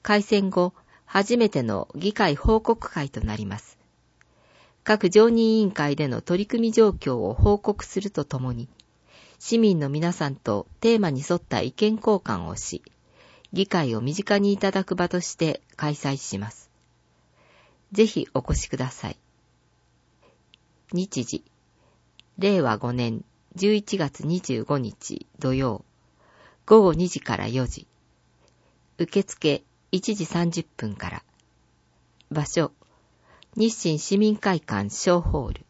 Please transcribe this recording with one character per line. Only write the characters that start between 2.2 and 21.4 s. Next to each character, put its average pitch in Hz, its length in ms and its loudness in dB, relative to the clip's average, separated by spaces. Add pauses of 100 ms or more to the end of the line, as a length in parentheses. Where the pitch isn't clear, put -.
報 220 240 2
告 226 300 -2
会 143 200 -6
と 127 100 -8
な 110 140 -4
り 107 100 -6
ま 101 140 -8
す。 - 200 -20 (1040)
各 208 260 2
常 214 180 8
任 226 300 4
委 220 40 4
員 196 100 2
会 147 240 -2
で 151 120 -2
の 117 140 -4
取 185 220 -2
り - 20 -16
組 233 220 0
み 220 40 -2
状 220 180 6
況 143 260 -4
を 104 180 -2
報 208 240 4
告 208 260 -4
す - 160 -6
る 202 100 -8
と 151 140 -4
と 135 140 -8
も 127 140 -4
に、 117 160 -8 (680)
市 226 200 -2
民 202 220 4
の 143 80 -2
皆 156 240 -2
さ 151 180 -4
ん 135 60 -8
と 104 300 -4 (140)
テ 226 160 4
ー 220 40 2
マ 180 100 0
に 135 180 -4
沿 175 80 2
っ 175 40 -2
た 113 200 -4
意 127 120 -4
見 214 240 0
交 214 200 2
換 170 300 -4
を 110 100 -8
し、 - 260 -10 (680)
議 190 140 0
会 147 300 0
を 107 40 -2
身 135 140 -4
近 202 240 0
に 202 140 2
い 196 60 -2
た 196 120 0
だ 190 140 -2
く - 100 -4
場 180 140 0
と 180 120 -2
し - 140 -10
て 160 260 -2 (160)
開 151 180 -2
催 139 220 -4
し - 220 -8
ま 104 120 -8
す。 - 200 -20 (1200)
ぜ 202 160 4
ひ - 280 -4
お - 40 2
越 - 240 -2
し - 60 -10
く - 80 -6
だ 131 140 -4
さ - 200 -12
い。 - 80 -16 (1700)
日 180 320 -4
時、 - 200 -8 (920)